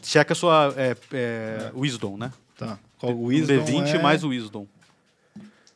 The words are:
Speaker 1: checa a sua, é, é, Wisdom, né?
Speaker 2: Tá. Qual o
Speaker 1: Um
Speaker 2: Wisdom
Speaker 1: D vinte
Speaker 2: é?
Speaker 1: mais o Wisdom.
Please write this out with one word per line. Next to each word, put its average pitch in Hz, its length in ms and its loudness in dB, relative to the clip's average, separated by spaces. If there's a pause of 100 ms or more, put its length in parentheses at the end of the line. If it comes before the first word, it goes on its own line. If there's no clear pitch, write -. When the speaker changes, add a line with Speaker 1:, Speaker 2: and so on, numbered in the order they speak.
Speaker 1:
checa 151 300 4
a - 20 0
sua, 156 400 4
é, 127 200 0 (180)
é, 113 600 -6
Wisdom, 120 440 -4
né? 123 140 -10 (260)
Speaker 2:
Tá. 113 200 -10 (220)
Qual 123 140 -4
o 117 100 -6
Speaker 1:
Um - 40 -2
Speaker 2:
Wisdom 147 200 2
Speaker 1:
D 135 120 4
vinte 143 360 0
Speaker 2:
é? 160 60 0
Speaker 1:
mais 151 220 2
o 151 60 -4
Wisdom. 110 380 -8 (1080)